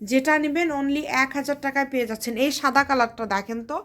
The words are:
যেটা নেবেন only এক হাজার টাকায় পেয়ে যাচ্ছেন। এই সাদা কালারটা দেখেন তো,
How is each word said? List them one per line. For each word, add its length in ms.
যেটা 360
নেবেন 320
only 360
এক 260
হাজার 280
টাকায় 300
পেয়ে 160
যাচ্ছেন। 300
এই 160
সাদা 320
কালারটা 420
দেখেন 380
তো, 200